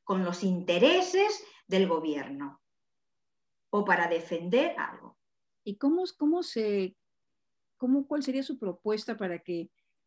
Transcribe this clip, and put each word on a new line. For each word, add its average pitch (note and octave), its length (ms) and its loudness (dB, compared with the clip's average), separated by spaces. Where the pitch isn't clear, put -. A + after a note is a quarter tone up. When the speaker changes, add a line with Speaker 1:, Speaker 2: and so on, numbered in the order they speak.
Speaker 1:
con F#3+ 220 0
los F3 180 -4
intereses D#4 1000 2
del F#3+ 200 4
gobierno C#3+ 760 -4
o G3+ 140 2
para F3 220 2
defender F3 720 0
algo. - 400 -10
Speaker 2:
¿Y G3+ 120 -8
cómo, E4 260 2
cómo E4 260 0
se, G3+ 540 -2
cómo, C4+ 300 2
cuál D4 160 -2
sería C4+ 200 -2
su C#4 160 -8
propuesta G#3+ 560 -4
para F3+ 240 -4
que E3+ 300 -6